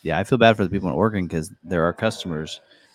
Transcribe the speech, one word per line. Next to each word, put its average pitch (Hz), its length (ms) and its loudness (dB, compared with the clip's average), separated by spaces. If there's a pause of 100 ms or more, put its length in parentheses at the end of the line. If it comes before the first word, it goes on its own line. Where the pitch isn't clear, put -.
Yeah, 78 160 -2
I 95 60 0
feel 131 140 0
bad 113 180 8
for 104 80 0
the 90 60 0
people 95 180 -4
in 67 80 -2
Oregon 98 320 0
'cause 82 240 -6 (120)
they're 85 200 -2
our 85 100 0
customers, 82 680 -6 (340)